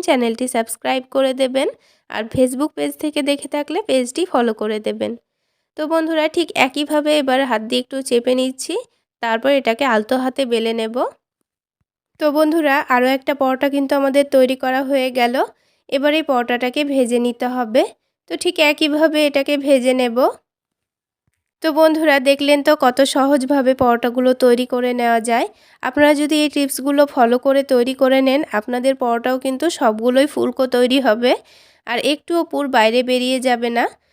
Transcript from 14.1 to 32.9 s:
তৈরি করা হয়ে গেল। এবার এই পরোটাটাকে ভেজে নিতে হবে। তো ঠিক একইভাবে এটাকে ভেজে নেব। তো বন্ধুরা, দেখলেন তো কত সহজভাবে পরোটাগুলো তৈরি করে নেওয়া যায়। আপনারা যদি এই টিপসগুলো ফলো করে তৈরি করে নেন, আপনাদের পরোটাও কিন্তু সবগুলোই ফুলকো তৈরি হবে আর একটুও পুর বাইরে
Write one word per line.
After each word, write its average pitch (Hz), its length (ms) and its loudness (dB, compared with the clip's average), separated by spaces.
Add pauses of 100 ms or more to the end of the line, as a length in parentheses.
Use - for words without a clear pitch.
তৈরি 262 240 4
করা 262 280 -2
হয়ে 262 280 -2
গেল। 240 240 0 (540)
এবার 277 240 0
এই 311 100 0
পরোটাটাকে 247 640 -2
ভেজে 254 340 0
নিতে 240 280 -4
হবে। 247 340 -2 (480)
তো 330 80 -12
ঠিক 349 220 -4
একইভাবে 302 680 2
এটাকে 285 320 0
ভেজে 269 360 2
নেব। 247 240 -2 (1500)
তো 320 80 2
বন্ধুরা, 311 480 4
দেখলেন 277 440 2
তো 302 120 4
কত 254 300 2
সহজভাবে 269 720 2
পরোটাগুলো 247 580 0
তৈরি 247 320 2
করে 247 280 -2
নেওয়া 233 260 0
যায়। 240 280 -2 (360)
আপনারা 294 300 4
যদি 294 280 0
এই 302 80 2
টিপসগুলো 285 560 0
ফলো 247 340 2
করে 277 240 2
তৈরি 254 320 0
করে 262 260 2
নেন, 269 200 2 (100)
আপনাদের 247 440 -2
পরোটাও 247 440 -2
কিন্তু 262 300 -4
সবগুলোই 247 580 2
ফুলকো 247 400 -2
তৈরি 254 320 2
হবে 247 320 2 (560)
আর 233 160 -4
একটুও 302 400 -2
পুর 285 240 -6
বাইরে 240 360 2